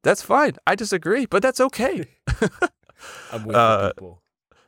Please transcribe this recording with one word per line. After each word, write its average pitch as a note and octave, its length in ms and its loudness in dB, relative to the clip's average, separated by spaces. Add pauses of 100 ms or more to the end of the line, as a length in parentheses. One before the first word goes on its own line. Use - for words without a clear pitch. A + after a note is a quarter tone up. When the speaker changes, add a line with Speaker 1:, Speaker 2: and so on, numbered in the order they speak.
Speaker 1:
that's - 180 2
fine. - 340 2 (120)
I F#3+ 80 2
disagree, G3+ 500 -2
but - 160 0
that's B3 180 0
okay. C4 460 -2 (220)
<laughs> - 1040 -6
Speaker 2:
I'm A2+ 120 -10
with A2 120 -4
Speaker 1:
Uh, A2 320 4
Speaker 2:
the - 80 -2
people. F2 260 -20 (460)